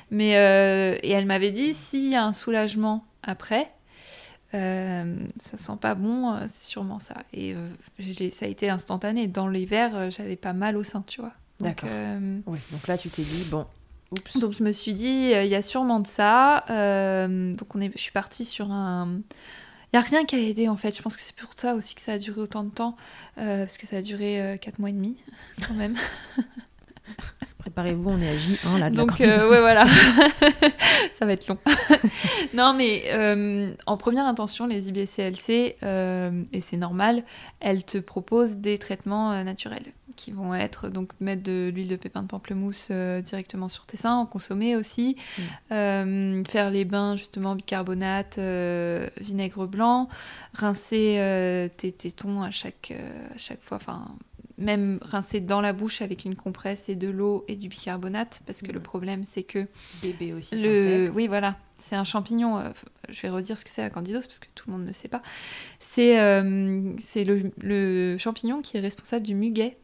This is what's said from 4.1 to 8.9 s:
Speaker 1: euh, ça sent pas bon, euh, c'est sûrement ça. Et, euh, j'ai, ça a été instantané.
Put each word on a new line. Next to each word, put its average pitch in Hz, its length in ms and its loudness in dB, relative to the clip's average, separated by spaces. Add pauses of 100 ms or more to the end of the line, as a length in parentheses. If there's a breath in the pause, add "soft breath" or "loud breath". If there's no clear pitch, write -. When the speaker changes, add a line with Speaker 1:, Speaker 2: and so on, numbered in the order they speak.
Speaker 1:
euh, 185 600 -4 (240)
ça - 180 -16
sent 208 240 -10
pas 220 140 0
bon, 233 380 -2
euh, 208 60 -4 (140)
c'est - 160 -14
sûrement 202 300 -8
ça. - 160 -16 (180)
Et, 190 220 -8
euh, 170 120 -10 (300)
j'ai, 185 320 -6
ça 208 160 -10
a 202 40 -4
été 202 200 -2
instantané. 202 580 -2